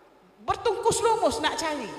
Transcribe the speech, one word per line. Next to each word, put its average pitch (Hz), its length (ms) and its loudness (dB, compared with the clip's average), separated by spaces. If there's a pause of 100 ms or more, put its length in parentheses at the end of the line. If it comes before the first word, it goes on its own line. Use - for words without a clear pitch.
(400)
Bertungkus 427 640 0
lumus 440 400 2
nak 311 160 -2
cari. 294 400 -4